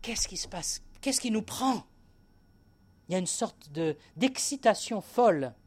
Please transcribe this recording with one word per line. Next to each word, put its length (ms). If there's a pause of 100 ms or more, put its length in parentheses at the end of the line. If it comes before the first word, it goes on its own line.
Qu'est-ce 260
qui 120
se 100
passe ? 340 (200)
Qu'est-ce 180
qui 100
nous 120
prend ? 420 (1200)
Il 40
y 20
a 40
une 80
sorte 460
de, 220 (220)
d'excitation 880
folle. 500 (140)